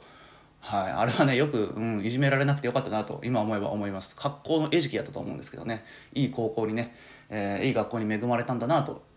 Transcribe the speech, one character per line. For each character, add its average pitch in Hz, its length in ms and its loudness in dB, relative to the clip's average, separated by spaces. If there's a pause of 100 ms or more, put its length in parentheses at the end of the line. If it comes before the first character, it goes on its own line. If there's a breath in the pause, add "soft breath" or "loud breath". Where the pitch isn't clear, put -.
(600 loud breath)
は 98 280 -2
い。 95 40 -4
あ 87 120 0
れ 120 80 4
は 151 140 4
ね、 135 100 4
よ 151 120 4
く、 117 280 0
う 107 40 -6
ん、 110 260 0
い 117 60 0
じ 127 80 0
め 139 100 6
ら 135 80 4
れ 139 80 4
な 143 80 4
く 143 60 -2
て - 80 -2
よ 120 60 0
か - 80 2
っ - 20 0
た - 80 -6
な 107 120 0
と、 - 200 -8
今 120 180 2
思 107 160 0
え - 20 0
ば 101 120 -2
思 104 160 -2
い 101 40 -4
ま 95 120 -6
す。 - 120 -12
格 - 280 -6
好 156 180 2
の 151 100 0
餌 160 180 4
食 - 80 -4
や 95 40 -2
っ - 60 -4
た - 40 -12
と - 80 -8
思 - 120 -6
う - 20 -6
ん 78 40 -8
で - 60 -12
す - 60 -14
け - 80 -14
ど - 80 -10
ね。 113 180 -6 (300 loud breath)
い 135 120 2
い 113 40 2
高 113 200 0
校 110 180 0
に 107 80 0
ね、 117 200 -4 (360 loud breath)
え 101 320 -2
ー、 - 20 2
い 135 60 2
い - 20 2
学 107 160 0
校 117 100 -2
に 107 140 0
恵 107 60 0
ま 120 180 2
れ 120 60 0
た 127 100 -4
ん 120 60 -2
だ 117 80 -2
な 147 160 4
と - 180 -8 (160)